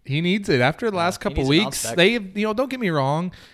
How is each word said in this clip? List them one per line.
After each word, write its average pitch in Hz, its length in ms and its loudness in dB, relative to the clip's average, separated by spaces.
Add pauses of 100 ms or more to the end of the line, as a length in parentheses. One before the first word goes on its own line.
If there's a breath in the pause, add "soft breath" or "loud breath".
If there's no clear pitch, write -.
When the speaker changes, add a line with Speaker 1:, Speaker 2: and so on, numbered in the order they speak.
Speaker 1:
He 143 160 -2
needs 190 280 0
it. 131 120 4
After 156 300 0
the 190 60 -4
Speaker 2:
Yeah, 170 80 0
Speaker 1:
last 180 140 -2
Speaker 2:
he - 40 -12
Speaker 1:
couple 156 220 -2
Speaker 2:
needs 135 40 2 (120)
a - 20 4
bounce 139 140 -4
Speaker 1:
weeks, - 100 -6
Speaker 2:
back. 117 100 -4
Speaker 1:
they, 180 140 6
you 208 360 -4
know, 214 60 -2
don't 247 160 -2
get 254 120 -8
me 196 100 -2
wrong. 156 400 0 (240 loud breath)